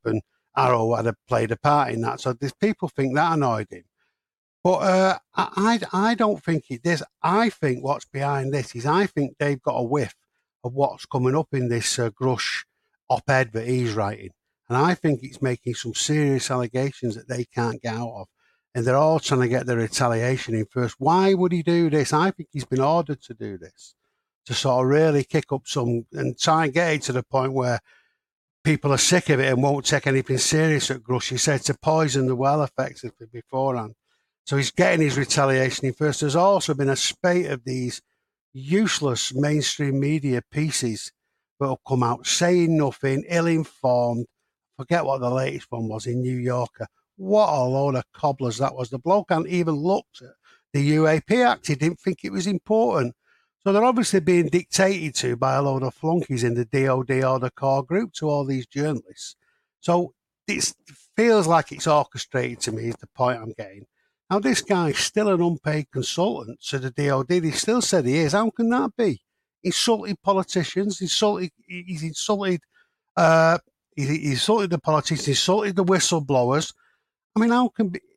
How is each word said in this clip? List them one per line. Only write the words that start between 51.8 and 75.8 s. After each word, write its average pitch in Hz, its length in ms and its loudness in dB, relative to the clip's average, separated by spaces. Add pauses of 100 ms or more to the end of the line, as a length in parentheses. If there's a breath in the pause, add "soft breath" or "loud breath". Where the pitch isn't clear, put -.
think 185 240 -4
it 190 80 -8
was 190 140 -4
important. 196 720 0 (480)
So 196 100 2
they're 208 100 4
obviously 233 360 2
being 170 280 4
dictated 175 680 0
to 123 200 -2
by 131 200 0
a 135 80 2
load 135 180 0
of 131 180 -6
flunkies 156 440 -2
in 120 100 2
the 120 100 0
D 135 240 0
O 131 140 2
D 131 220 0
or 131 160 2
the 123 100 -4
core 135 340 -2
group 190 300 -4
to 156 160 -4
all 143 160 0
these 131 220 -4
journalists. - 680 -6 (460)
So 175 320 0 (340)
it - 240 -4 (440)
feels 214 320 4
like 165 240 2
it's 147 160 -6
orchestrated 123 760 -2
to 110 100 -4
me 113 180 -4
is 113 80 -6
the - 100 -20
point 123 340 -2
I'm 110 160 -12
getting. 101 300 -16 (420)
Now, 190 80 0
this 220 240 0
guy 175 280 0
is 139 100 -2
still 214 300 0
an 175 120 4
unpaid 156 500 -2
consultant 135 760 -4
to 139 100 -4
the 131 140 -6
D 143 180 -2
O 135 140 0
D. 180 160 0
He 160 100 -2
still 226 320 0
said 160 240 2
he 131 120 2
is. 156 160 0
How 220 180 2
can 226 180 0
that 247 260 0
be? 190 280 -2 (400)
Insulted 208 580 -2
politicians, 190 800 -2
insulted, 190 480 0 (160)
he's 175 380 -12
insulted, 185 580 -2 (540)
uh, 165 420 6 (400)
he, 143 80 -2
he 147 260 -2
insulted 202 380 2
the 170 100 0
politicians, 151 460 -2
he 139 80 0
insulted 196 420 0
the 190 80 2